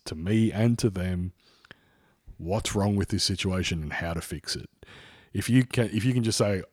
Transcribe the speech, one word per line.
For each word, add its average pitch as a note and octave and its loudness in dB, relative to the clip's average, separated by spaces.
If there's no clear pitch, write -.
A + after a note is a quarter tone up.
to - -8
me G#2 2
and A2+ 2
to A#2+ 2
them F2+ -2
what's F#2+ -4
wrong G2+ 2
with F#2+ 0
this F#2+ 0
situation F#2 -2
and D2+ -6
how E2+ -4
to E2 -4
fix - -8
it." - -14
If - -4
you B2 6
can, B2 0
if G#2+ 0
you B2+ 2
can B2 2
just A2 0
say, G2+ 2